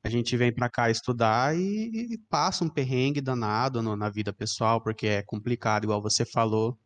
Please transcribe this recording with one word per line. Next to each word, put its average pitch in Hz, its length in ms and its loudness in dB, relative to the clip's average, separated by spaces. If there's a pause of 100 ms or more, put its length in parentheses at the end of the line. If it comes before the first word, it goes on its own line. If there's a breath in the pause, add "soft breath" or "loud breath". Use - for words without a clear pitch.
A 107 80 -2
gente 120 280 4
vem 120 160 6
pra 120 160 0
cá 120 200 2
estudar 120 640 2
e, 220 580 -4
e 208 40 -8
passa 175 460 -2
um 160 60 0
perrengue 135 500 -2
danado 120 640 -2
no, 107 140 -4
na 104 120 -2
vida 101 220 -4
pessoal, 110 480 -2
porque 110 260 -6
é 104 160 0
complicado, 107 640 -4
igual 104 180 -2
você 107 220 -4
falou 113 640 -2